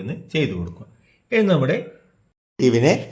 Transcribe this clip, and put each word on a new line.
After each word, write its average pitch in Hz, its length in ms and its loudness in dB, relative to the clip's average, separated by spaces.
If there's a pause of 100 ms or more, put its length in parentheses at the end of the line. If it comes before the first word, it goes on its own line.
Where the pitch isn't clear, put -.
ഒന്ന് 135 120 -8 (180)
ചെയ്ത് 139 260 -2
കൊടുക്കുക. - 280 -12 (440)
ഇനി 220 220 2
നമ്മുടെ 139 240 2 (880)
ഇതിനെ 120 240 4 (200)